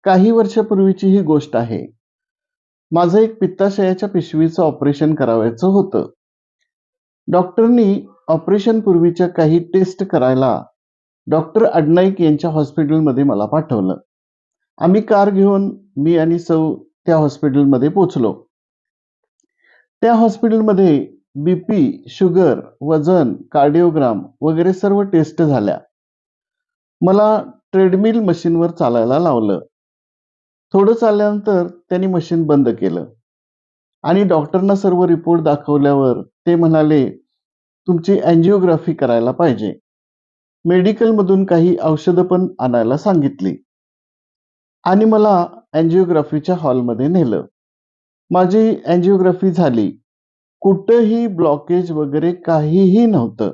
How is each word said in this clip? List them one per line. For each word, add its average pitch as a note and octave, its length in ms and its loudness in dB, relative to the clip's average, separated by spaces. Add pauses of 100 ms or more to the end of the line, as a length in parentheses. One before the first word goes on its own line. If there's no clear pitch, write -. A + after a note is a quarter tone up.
काही F#3+ 280 4
वर्षापूर्वीची G3+ 760 0
ही G3 140 4
गोष्ट D3+ 340 -2
आहे. A2+ 320 -4 (1040)
माझं F3 280 2
एक A3 200 0
पित्ताशयाच्या F#3+ 720 -2
पिशवीचं E3 540 -2
ऑपरेशन D3 520 0
करावायचं A#2 520 -2
होतं. F#3+ 420 0 (1200)
डॉक्टरनी G3+ 760 2 (220)
ऑपरेशन G3+ 520 0
पूर्वीच्या F3 480 2
काही E3 320 2
टेस्ट F#3 440 -2
करायला C3 600 0 (680)
डॉक्टर G#3+ 360 0
अडनाईक F3 560 0
यांच्या D#3 280 0
हॉस्पिटलमध्ये D3+ 760 -2
मला G#2+ 220 0
पाठवलं. A2 520 -2 (800)
आम्ही F#3 240 0
कार G3+ 280 2
घेऊन G3 480 0 (200)
मी D#3+ 200 0
आणि E3 220 0
सौ D#3+ 360 -2 (300)
त्या E3 120 2
हॉस्पिटलमध्ये C#3 720 0
पोचलो. E3 540 -2 (1600)
त्या A#3 120 2
हॉस्पिटलमध्ये A3 1000 2 (220)
बीपी, E3 760 -2
शुगर, F3 500 0 (220)
वजन, D3+ 520 0 (180)
कार्डिओग्राम D3 760 0 (160)
वगैरे E3 320 0
सर्व G3+ 280 0
टेस्ट E3+ 400 -2
झाल्या. B2+ 380 0 (1200)
मला G#3 420 2 (280)
ट्रेडमिल F#3+ 480 2
मशीनवर E3+ 520 -2
चालायला B2 480 0
लावलं. A2+ 400 0 (1120)
थोडं G3+ 200 2
चालल्यानंतर G#3 720 0
त्यांनी F#3 400 -6
मशीन E3+ 360 -2
बंद C#3+ 260 2
केलं F2 360 -4 (960)
आणि F#3 200 0
डॉक्टरना F#3 520 0
सर्व F#3 300 0
रिपोर्ट E3+ 360 0
दाखवल्यावर C#3+ 800 0
ते - 340 -4
म्हणाले, D#3 560 2 (760)
"तुमची F3+ 320 0
अँजिओग्राफी E3+ 720 2
करायला A#2+ 380 0
पाहिजे." A#2 480 -2 (880)
मेडिकलमधून G3 800 0
काही F3 360 2
औषधं E3 420 0
पण F3+ 240 0 (120)
आणायला B2 380 -2
सांगितली C#3+ 600 -2 (1300)
आणि G3 220 2
मला G#3 420 2 (260)
अँजिओग्राफीच्या E3 840 0
हॉलमध्ये B2+ 520 -2
नेलं. D3 380 0 (840)
माझी F#3+ 440 2 (100)
अँजिओग्राफी F3+ 680 0
झाली. B2+ 400 0 (680)
कुठंही A3+ 680 0
ब्लॉकेज E3 640 -2
वगैरे D3+ 420 -2
काहीही F3+ 720 2
नव्हतं. A#2 480 -2